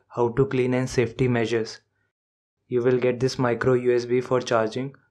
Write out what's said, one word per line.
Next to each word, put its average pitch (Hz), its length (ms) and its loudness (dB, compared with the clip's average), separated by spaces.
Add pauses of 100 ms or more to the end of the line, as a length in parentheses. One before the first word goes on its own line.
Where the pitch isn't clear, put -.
how 120 220 0
to 127 180 2
clean 123 260 0
and 127 160 -2
safety 123 380 0
measures. 117 540 -2 (840)
You 123 140 0
will 127 160 2
get 123 220 0
this 131 180 -2
micro 123 360 2
U 123 220 2
S 120 100 -2
B 123 160 0
for 123 200 0
charging, 123 540 -2 (160)